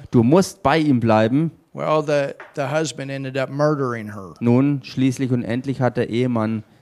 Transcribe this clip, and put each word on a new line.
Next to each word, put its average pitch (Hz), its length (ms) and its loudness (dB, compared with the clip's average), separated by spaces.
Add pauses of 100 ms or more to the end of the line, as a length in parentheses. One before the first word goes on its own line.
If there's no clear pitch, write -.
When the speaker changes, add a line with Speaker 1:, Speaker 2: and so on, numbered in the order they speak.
(100)
Speaker 1:
„Du 120 140 6
musst 175 400 2
bei 143 140 2
ihm 151 200 2
bleiben.“ 113 540 2 (200)
Speaker 2:
Well, 151 320 -2
the, 143 300 -2 (220)
the 139 200 -4
husband 139 360 -6
ended 135 260 -8
up 131 120 -4
murdering 135 640 -2
her. 95 280 -14
Speaker 1:
Nun, 131 420 4
schließlich 131 480 -2
und 123 140 0
endlich 127 360 -4
hat 123 160 2
der 120 140 -2
Ehemann 110 540 -2 (180)